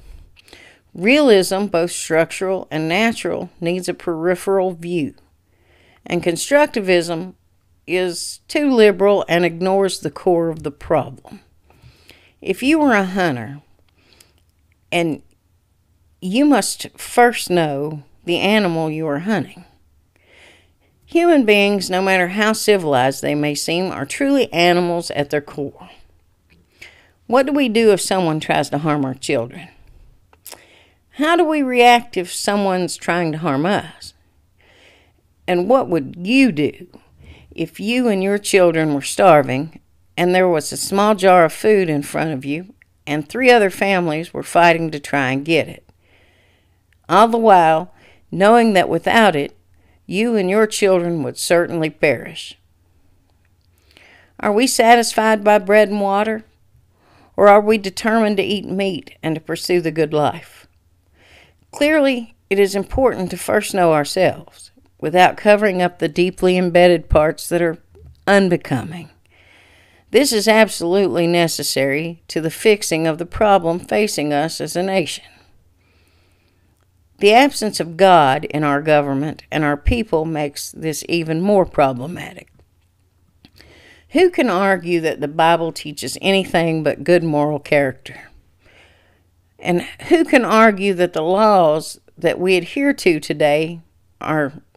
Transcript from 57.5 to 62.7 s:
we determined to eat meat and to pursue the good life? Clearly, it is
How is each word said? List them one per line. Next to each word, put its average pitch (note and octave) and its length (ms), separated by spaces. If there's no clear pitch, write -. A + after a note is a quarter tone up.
we A3 180
determined G#3 580
to F#3+ 60
eat G3+ 240
meat F#3+ 560
and D#3+ 120
to D#3+ 60
pursue F3 400
the D#3+ 100
good D#3 220
life? - 540
Clearly, C#4 640
it G3 80
is G3 160